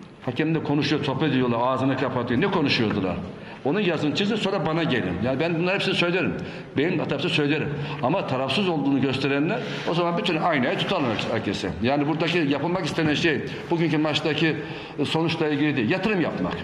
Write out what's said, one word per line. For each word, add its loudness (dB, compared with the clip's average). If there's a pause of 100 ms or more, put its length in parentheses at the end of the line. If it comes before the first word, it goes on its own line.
(260)
Hakem 0
de -2
konuşuyor, 0
sohbet 0
ediyorlar, 2
ağzını 0
kapatıyor. 0
Ne 2
konuşuyordular? 0 (500)
Onu 2
yazın, 0
çizin, 0
sonra -2
bana 0
gelin. 0 (100)
Yani 0
ben 0
bunları 2
hepsini 0
söylerim. 2 (440)
Benim 2
hatamı -2
söylerim. 0 (340)
Ama 2
tarafsız 0
olduğunu 2
gösterenler 0 (300)
o 0
zaman 2
bütün 0
aynayı 2
tutarlar 0 (140)
herkese. -2 (120)
Yani 2
buradaki 0
yapılmak 0
istenen 2
şey 2 (300)
bugünkü 2
maçtaki 2 (500)
sonuçla 0
ilgili 2
değil. 2
Yatırım 2
yapmak. -2 (100)